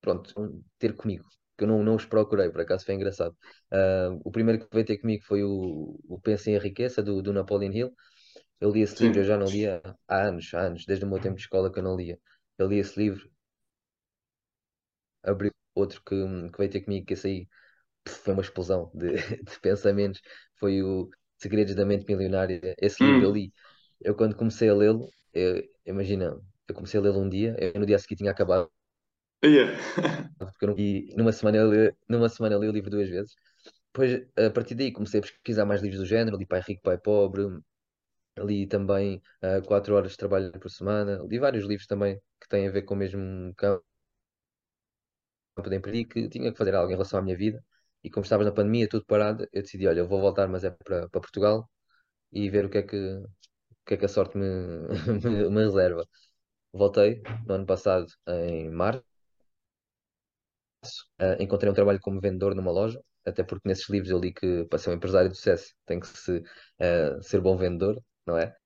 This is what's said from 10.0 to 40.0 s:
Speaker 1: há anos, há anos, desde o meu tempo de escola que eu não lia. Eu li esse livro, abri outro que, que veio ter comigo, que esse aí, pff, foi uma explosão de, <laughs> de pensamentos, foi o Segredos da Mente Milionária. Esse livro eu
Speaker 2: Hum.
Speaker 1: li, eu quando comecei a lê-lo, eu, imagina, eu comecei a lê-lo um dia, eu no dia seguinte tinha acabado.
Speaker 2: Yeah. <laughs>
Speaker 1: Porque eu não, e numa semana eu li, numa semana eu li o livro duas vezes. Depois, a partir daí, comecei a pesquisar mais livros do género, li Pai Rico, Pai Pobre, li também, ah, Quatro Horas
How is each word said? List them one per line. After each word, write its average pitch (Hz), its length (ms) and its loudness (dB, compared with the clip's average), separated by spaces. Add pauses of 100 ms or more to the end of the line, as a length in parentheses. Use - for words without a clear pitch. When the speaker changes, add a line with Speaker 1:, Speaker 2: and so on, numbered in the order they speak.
Speaker 1:
há 95 200 2
anos, 87 260 -6
há 85 80 -2
anos, 85 240 -4
desde 98 200 -2
o 101 40 -4
meu 95 100 -2
tempo 95 180 -4
de - 60 -14
escola 95 300 0
que - 60 -6
eu 92 40 -4
não 92 140 -2
lia. 87 220 -8 (380)
Eu 95 100 2
li 101 120 2
esse 101 200 -4
livro, 101 300 -2 (1900)
abri 98 280 0 (240)
outro 98 280 -2
que, - 120 -6 (360)
que - 60 -20
veio 101 140 0
ter 98 100 -4
comigo, 98 240 -6
que - 80 -4
esse 95 140 -6
aí, 92 200 -6 (560)
pff, - 200 -16
foi 101 100 0
uma 95 100 0
explosão 90 500 -4
de, 85 220 -4
<laughs> - 280 -6
de - 180 -18
pensamentos, 101 600 0 (380)
foi 98 240 0
o 95 260 -2 (280)
Segredos 101 380 0
da 98 100 2
Mente 101 220 0
Milionária. 92 720 -2
Esse - 260 2
livro 135 200 8
eu 98 60 4
Speaker 2:
Hum. - 20 0
Speaker 1:
li, 101 200 -4 (480)
eu 104 140 -2
quando 110 200 2
comecei 113 340 2
a 104 60 8
lê-lo, 110 340 4 (240)
eu, 90 300 0 (220)
imagina, 95 540 -4 (280)
eu - 80 -10
comecei 90 240 -4
a 101 40 0
lê-lo 98 180 4
um 98 80 0
dia, 107 300 -2
eu 90 200 -2
no 104 60 2
dia 101 140 4
seguinte 95 200 -10
tinha 101 120 0
acabado. 90 400 2 (720)
Speaker 2:
Yeah. 139 320 8 (220)
<laughs> - 420 -4
Speaker 1:
Porque 95 260 -8
eu 101 40 2
não, 98 80 -2
e 101 400 -2
numa 113 140 4
semana 107 260 2
eu 110 140 6
li, 107 240 6 (120)
numa 117 220 2
semana 110 260 -2
eu 101 60 2
li 107 80 0
o - 20 -2
livro 101 200 -4
duas 101 180 -2
vezes. 90 240 -6 (600)
Depois, 127 340 0 (100)
a 107 140 6
partir 120 240 -2
daí, 131 180 -2
comecei 104 260 -2
a 104 40 -4
pesquisar 107 420 -2
mais 101 160 0
livros 98 200 -4
do 92 40 -4
género, 107 320 0
li 95 80 -6
Pai 90 160 -2
Rico, 95 220 -10
Pai 90 160 2
Pobre, 101 440 2 (960)
li 101 280 -2
também, 98 540 -2 (200)
ah, 95 200 0
Quatro 101 340 0
Horas 98 180 2